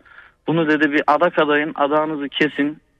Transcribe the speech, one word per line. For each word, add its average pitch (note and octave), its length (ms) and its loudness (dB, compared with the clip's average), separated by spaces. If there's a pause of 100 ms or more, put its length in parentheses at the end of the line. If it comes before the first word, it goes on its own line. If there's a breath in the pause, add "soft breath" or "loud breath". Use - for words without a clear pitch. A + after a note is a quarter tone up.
(460 loud breath)
Bunu D#3 240 0
dedi D3+ 220 2
bir D3 140 0
adak E3+ 360 2
adayın D3 320 0
adağınızı C#3+ 540 -2
kesin D3 500 -4 (220)